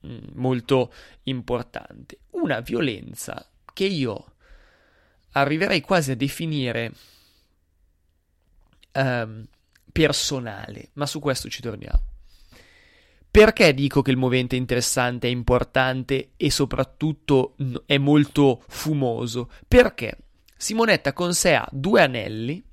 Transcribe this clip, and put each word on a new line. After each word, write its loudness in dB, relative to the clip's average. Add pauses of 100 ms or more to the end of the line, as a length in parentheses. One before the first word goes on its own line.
mm, -14 (160)
molto 0 (320)
importante. -10 (120)
Una -4
violenza -6 (240)
che -4
io -4 (1000)
arriverei 0
quasi 0
a -2
definire, -4 (2000)
ehm, -4 (440)
personale, -2
ma -6
su -8
questo -4
ci -12
torniamo. -2 (1200)
Perché 8
dico 0
che -2
il 2
movente 0
è 0
interessante, -2
è 0
importante 0
e 0
soprattutto 0
n-, -6
è 2
molto 4
fumoso? -4 (160)
Perché 4 (400)
Simonetta 0
con -2
sé 2
ha 0
due 2
anelli -2